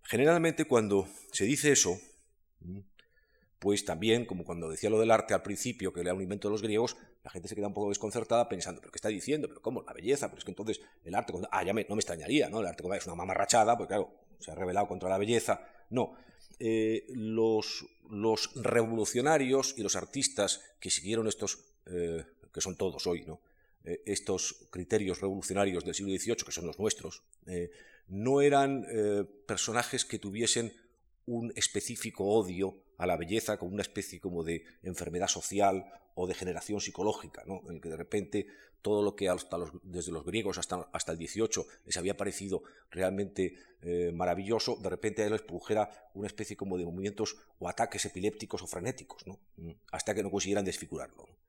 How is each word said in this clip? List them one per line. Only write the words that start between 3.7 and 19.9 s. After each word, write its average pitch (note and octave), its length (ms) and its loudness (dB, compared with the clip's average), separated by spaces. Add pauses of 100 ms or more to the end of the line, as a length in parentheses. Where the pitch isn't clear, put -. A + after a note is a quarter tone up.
también, A2 420 2
como F2+ 180 -6
cuando E2+ 240 -6
decía D#2+ 220 0
lo A2 80 6
del A2+ 140 6
arte G#2+ 220 4
al F#2 80 2
principio, F#2+ 500 -4
que F2 80 -6
era F2 140 0
un F#2+ 80 -2
invento F#2+ 260 -2
de G2+ 40 2
los G#2+ 100 -2
griegos, A2 340 2 (260)
la - 80 -16
gente F2+ 160 -10
se G#2 80 -8
queda G2+ 140 0
un G2 60 -4
poco G#2 160 0
desconcertada A2+ 580 2
pensando, F2+ 320 -6
"¿Pero - 100 -20
qué - 60 -14
está - 120 -2
diciendo? B2 380 0
¿Pero - 160 -14
cómo? A#2+ 200 -2
La - 100 -14
belleza, A#2 340 0
pero - 120 -8
es - 60 -16
que - 60 -6
entonces - 300 -4 (240)
el E2+ 100 -8
arte, - 180 0 (200)
ah, F#2+ 120 0
ya F#2 80 0
me, G#2+ 160 0
no G2+ 60 -2
me G#2+ 60 2
extrañaría, F2+ 480 0
¿no? G2+ 100 -4
El G#2 80 0
arte E2 160 -6 (140)
es F2 100 -8
una E2+ 80 -8
mamarrachada, G2+ 600 4
porque A2 180 -4
claro, G2+ 180 0 (280)
se - 100 -16
ha D#2+ 60 -10
rebelado F#2 320 0
contra F#2 200 -4
la F#2+ 80 4
belleza". A2 480 2 (260)
No, A#2 260 0 (420)
eh, A2 520 2
los, A2 760 0 (240)
los G#2+ 460 2
revolucionarios A#2+ 1200 2
y A2 80 -6
los F#2+ 100 0